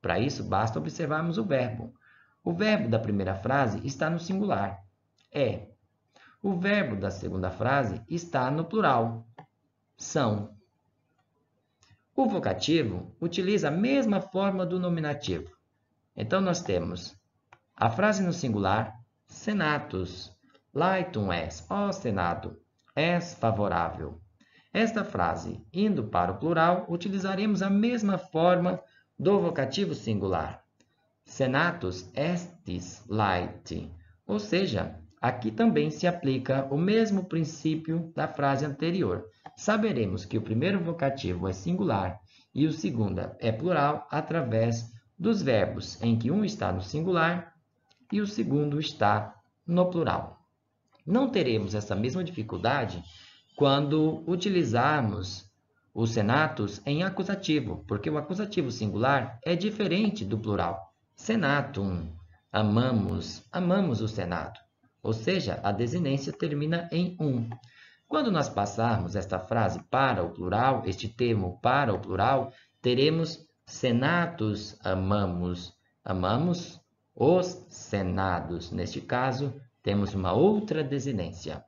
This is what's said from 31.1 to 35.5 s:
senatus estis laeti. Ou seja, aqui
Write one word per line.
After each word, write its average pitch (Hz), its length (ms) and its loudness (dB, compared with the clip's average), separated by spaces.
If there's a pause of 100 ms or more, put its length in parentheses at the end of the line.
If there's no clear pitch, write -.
senatus 135 920 -2
estis - 920 -6
laeti. 90 840 -2 (380)
Ou 208 120 0
seja, 160 600 -2 (220)
aqui 117 300 0